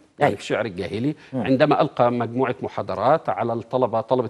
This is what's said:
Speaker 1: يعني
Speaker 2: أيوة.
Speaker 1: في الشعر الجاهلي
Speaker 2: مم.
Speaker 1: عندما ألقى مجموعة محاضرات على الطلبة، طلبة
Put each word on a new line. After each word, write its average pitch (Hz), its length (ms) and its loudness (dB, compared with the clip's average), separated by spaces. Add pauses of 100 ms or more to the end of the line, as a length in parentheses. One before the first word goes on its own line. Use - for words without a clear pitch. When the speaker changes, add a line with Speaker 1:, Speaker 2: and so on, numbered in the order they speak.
(200)
Speaker 1:
يعني 139 100 4
Speaker 2:
أيوة. 104 60 -2
Speaker 1:
في - 60 -10
الشعر 113 240 -2
الجاهلي 98 500 -4 (180)
Speaker 2:
مم. 127 80 -4
Speaker 1:
عندما 135 400 4
ألقى 131 300 2
مجموعة 120 500 -2
محاضرات 104 680 0
على 113 240 -2
الطلبة، 113 480 -2
طلبة 127 280 0